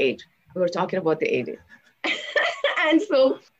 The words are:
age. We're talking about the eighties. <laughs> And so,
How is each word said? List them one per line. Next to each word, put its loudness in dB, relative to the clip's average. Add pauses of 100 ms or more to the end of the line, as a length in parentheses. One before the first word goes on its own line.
age. -2 (320)
We're 0 (120)
talking -2
about 0
the 0
eighties. -6 (420)
<laughs> -4 (760)
And 4
so, 2 (220)